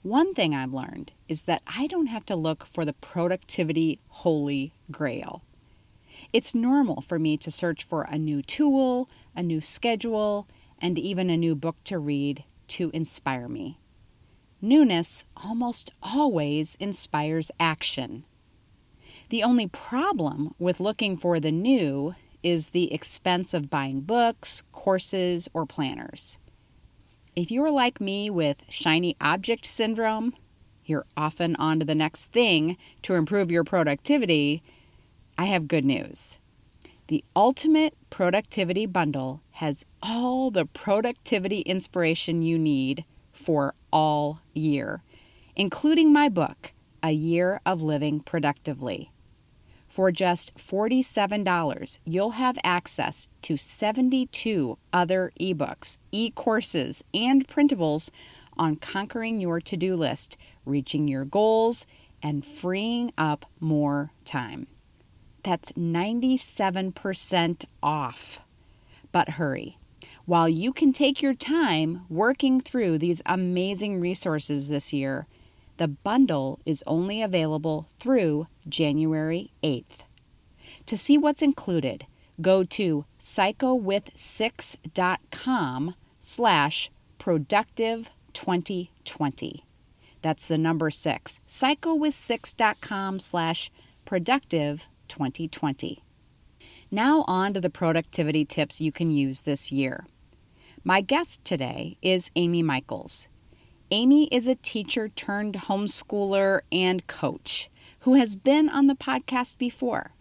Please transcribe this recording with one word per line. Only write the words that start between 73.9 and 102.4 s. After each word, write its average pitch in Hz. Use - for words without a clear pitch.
resources 156
this 143
year, 135
the 165
bundle 160
is 156
only 196
available 156
through 170
January 156
eighth. -
To 214
see 294
what's 294
included, 165
go 190
to 165
psychowithsix 214
dot 180
com 165
slash 165
productive 226
twenty 180
twenty. -
That's 160
the 160
number 160
six, -
psychowithsix 294
dot 214
com 196
slash 170
productive 170
twenty 156
twenty. -
Now 262
on 190
to 190
the 180
productivity 160
tips -
you 156
can 165
use 139
this 143
year. 135
My 190
guest 277
today 151
is 185
Amy 170